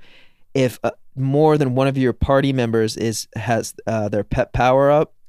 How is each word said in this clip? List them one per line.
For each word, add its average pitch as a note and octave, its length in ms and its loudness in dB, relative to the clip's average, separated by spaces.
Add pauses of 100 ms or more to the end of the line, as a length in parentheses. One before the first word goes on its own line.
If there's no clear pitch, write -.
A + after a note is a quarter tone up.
(540)
if, B2+ 300 0
uh, A2+ 80 -2 (240)
more D3 420 2
than B2+ 160 -2
one C3+ 140 0
of C3+ 100 -2
your B2+ 140 2
party C#3 400 0
members A2+ 440 0
is, A2 400 -4
has, A2 380 -4 (120)
uh, G#2+ 220 -2
their G#2 160 -4
pep - 280 -4
power C3 380 2
up, D3+ 240 0 (140)